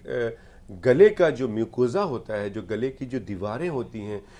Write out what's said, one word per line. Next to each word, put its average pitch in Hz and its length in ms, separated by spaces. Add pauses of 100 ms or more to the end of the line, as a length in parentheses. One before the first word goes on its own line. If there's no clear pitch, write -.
अ, 120 240 (420)
गले 127 380
का 180 200
जो 131 180
म्यूकोजा 120 540
होता 131 320
है, 104 160
जो 104 120
गले 110 280
की 131 160
जो 127 140
दीवारें 104 500
होती 113 300
हैं, 101 260 (140)